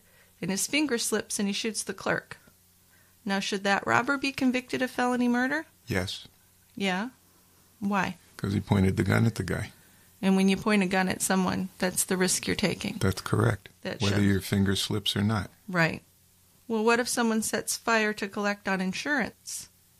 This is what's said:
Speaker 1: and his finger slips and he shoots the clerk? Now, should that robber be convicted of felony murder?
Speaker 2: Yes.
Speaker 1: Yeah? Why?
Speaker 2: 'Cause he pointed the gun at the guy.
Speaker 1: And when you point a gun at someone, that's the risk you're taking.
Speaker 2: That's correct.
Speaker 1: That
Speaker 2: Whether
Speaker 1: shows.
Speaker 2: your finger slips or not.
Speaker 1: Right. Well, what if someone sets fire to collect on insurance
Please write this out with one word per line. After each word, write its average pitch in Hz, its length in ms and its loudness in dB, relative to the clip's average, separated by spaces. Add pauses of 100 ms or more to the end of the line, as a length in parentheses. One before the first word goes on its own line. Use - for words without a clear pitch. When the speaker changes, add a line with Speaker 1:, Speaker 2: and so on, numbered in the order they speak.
(420)
Speaker 1:
and 175 100 -4
his 190 160 -2
finger 285 300 0
slips - 420 -4
and 202 80 0
he 196 60 -2
shoots 214 300 -4
the 196 100 -8
clerk? - 440 -4 (880)
Now, 196 160 -2
should 202 240 -6
that 196 200 0
robber 247 320 2
be 277 140 -2
convicted 254 500 -2
of 254 100 -2
felony 247 360 0
murder? 254 380 0 (220)
Speaker 2:
Yes. - 380 -4 (500)
Speaker 1:
Yeah? 196 340 -2 (720)
Why? 104 380 -2 (200)
Speaker 2:
'Cause 98 160 -2
he 101 80 0
pointed 95 340 4
the 110 80 2
gun 110 220 4
at 113 100 2
the - 80 -4
guy. 85 280 -4 (500)
Speaker 1:
And 190 160 4
when 190 120 4
you 190 80 4
point 208 260 2
a 180 40 0
gun 185 220 0
at - 120 -4
someone, 190 480 0 (100)
that's 185 260 -2
the 185 120 -2
risk 185 300 0
you're 180 80 0
taking. - 440 -2
Speaker 2:
That's 95 220 0
correct. 107 460 0 (140)
Speaker 1:
That - 200 -8
Speaker 2:
Whether 202 160 2
Speaker 1:
shows. 101 80 4
Speaker 2:
your 98 160 4
finger 98 360 2
slips - 400 -2
or 101 40 2
not. 104 280 0 (180)
Speaker 1:
Right. 170 340 0 (680)
Well, 220 160 -2
what 233 160 4
if 240 100 -2
someone 226 320 2
sets - 360 -4
fire 214 360 0
to 214 140 -6
collect 202 400 -4
on 190 140 0
insurance - 880 -4 (300)